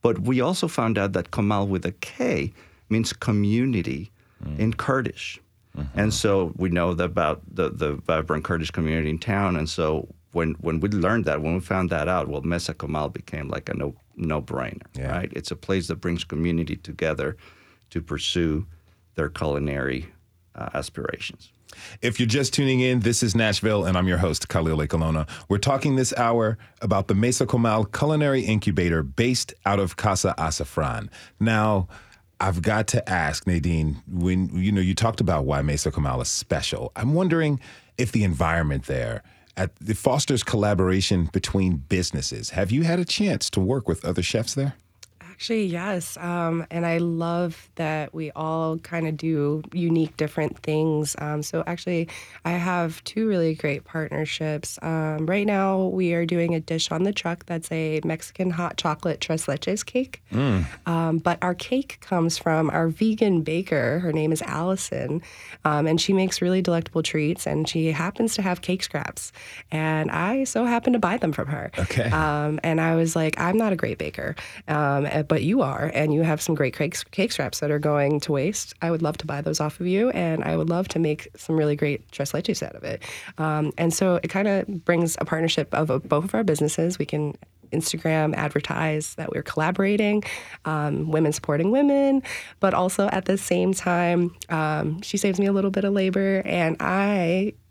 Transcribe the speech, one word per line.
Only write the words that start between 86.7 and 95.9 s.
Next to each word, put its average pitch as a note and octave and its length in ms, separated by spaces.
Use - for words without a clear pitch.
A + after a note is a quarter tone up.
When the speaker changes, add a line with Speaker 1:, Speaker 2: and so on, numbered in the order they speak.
Speaker 3:
We D3 80
can D3+ 280
Instagram D#3+ 640
advertise D3+ 800
that - 180
we're - 100
collaborating, G3+ 800
um, D3+ 440
women D#3 220
supporting D#3+ 380
women, C#4 520
but F#3+ 140
also F#3 340
at F#3+ 160
the G3 140
same F3+ 340
time, F3 640
um, D#3 500
she - 160
saves G3 240
me G3+ 60
a G3+ 60
little G3 180
bit G3 140
of G3 100